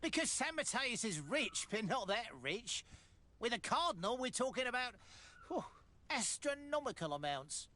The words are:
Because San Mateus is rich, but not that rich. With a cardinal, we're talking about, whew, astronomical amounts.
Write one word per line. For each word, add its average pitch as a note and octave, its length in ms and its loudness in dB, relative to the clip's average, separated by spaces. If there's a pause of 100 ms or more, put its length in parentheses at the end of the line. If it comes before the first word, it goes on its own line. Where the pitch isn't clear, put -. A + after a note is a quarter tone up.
Because D#4+ 300 4
San D#4 240 0
Mateus C4 480 2
is F#3+ 160 0
rich, G#3 500 0
but A3 160 0
not G#3+ 220 2
that G#3+ 200 2 (140)
rich. F3 440 -2 (540)
With A#3 140 2
a A#3 60 0
cardinal, A#3+ 580 2
we're B3+ 140 0
talking B3+ 360 0
about, B3 260 -2 (540)
whew, E4+ 160 -2 (460)
astronomical C#4+ 1040 0
amounts. C#3+ 640 -2